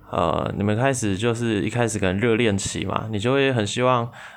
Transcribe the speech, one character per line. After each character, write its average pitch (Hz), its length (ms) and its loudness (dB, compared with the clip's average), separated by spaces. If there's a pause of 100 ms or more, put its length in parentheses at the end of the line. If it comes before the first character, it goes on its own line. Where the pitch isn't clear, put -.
(100)
呃， 80 460 0
你 98 80 0
们 107 120 2
开 135 160 2
始 110 240 -2
就 117 160 0
是 113 300 0
一 107 80 0
开 120 160 0
始 104 140 -2
可 98 60 0
能 92 120 2
热 113 160 2
恋 110 240 2
期 - 260 -4
嘛， 98 280 -2
你 104 80 -2
就 120 120 0
会 135 200 2
很 113 120 0
希 117 180 -2
望， 120 280 2 (260)